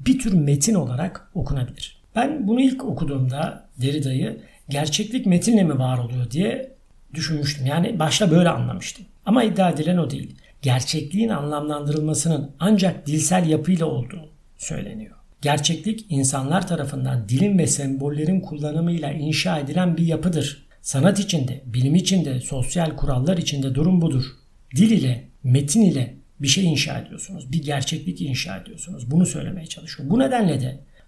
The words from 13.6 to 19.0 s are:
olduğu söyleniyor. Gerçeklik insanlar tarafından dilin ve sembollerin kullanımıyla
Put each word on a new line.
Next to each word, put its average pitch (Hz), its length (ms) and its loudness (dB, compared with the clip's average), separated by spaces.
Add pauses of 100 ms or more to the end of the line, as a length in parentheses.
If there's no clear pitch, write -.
olduğu 143 420 -6 (300)
söyleniyor. - 580 -10 (280)
Gerçeklik 156 640 -2
insanlar 139 600 0
tarafından 131 600 -4
dilin 190 300 2
ve 156 80 4
sembollerin 147 720 0
kullanımıyla 151 720 -2